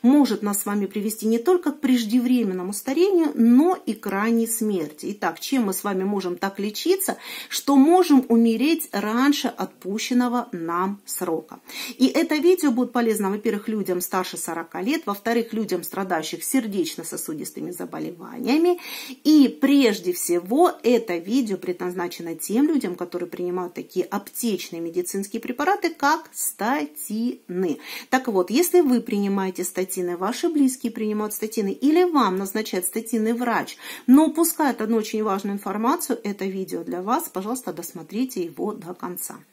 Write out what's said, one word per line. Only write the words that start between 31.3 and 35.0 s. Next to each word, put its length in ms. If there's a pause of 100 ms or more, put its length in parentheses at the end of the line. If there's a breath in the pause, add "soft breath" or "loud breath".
статины, 380
или 320
вам 340
назначает 480
статины 480
врач, 420 (300 loud breath)
но 220
упускает 540
одну 160
очень 260